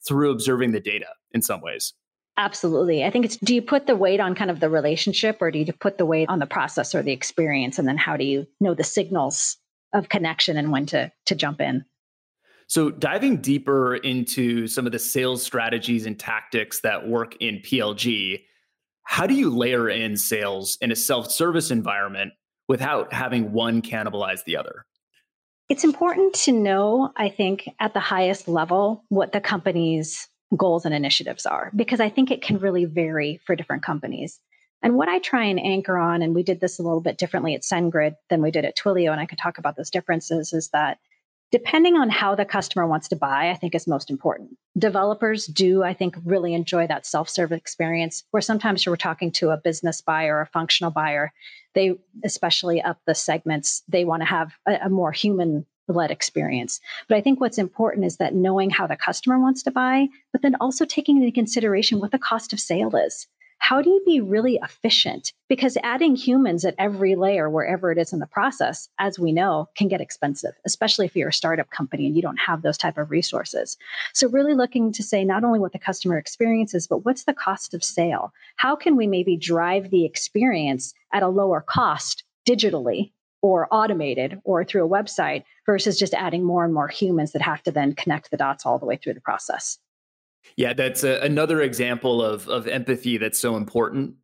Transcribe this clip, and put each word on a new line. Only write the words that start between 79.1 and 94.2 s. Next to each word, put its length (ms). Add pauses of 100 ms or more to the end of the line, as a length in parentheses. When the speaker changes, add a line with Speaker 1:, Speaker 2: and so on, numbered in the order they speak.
Speaker 2:
drive 520
the 140
experience 880 (220)
at 80
a 60
lower 340
cost 640 (220)
digitally 640 (280)
or 300
automated 720
or 200
through 200
a 40
website 560 (200)
versus 340
just 140
adding 320
more 180
and 120
more 140
humans 440
that 100
have 200
to 100
then 220
connect 360
the 60
dots 300
all 120
the 80
way 100
through 180
the 80
process? 560 (760)
Speaker 1:
Yeah, 200
that's 280
a, 200
another 380
example 640
of, 260
of 200
empathy 500
that's 180
so 200
important, 680